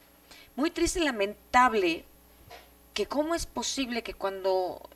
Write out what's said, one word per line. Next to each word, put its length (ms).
muy 160
triste 300
y 40
lamentable 1000
que 120
cómo 280
es 120
posible 560
que 120
cuando 800